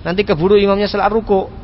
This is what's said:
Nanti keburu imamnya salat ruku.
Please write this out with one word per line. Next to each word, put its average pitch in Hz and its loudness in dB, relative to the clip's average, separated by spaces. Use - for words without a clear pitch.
Nanti 185 -2
keburu 190 2
imamnya 202 2
salat 202 -2
ruku. 208 0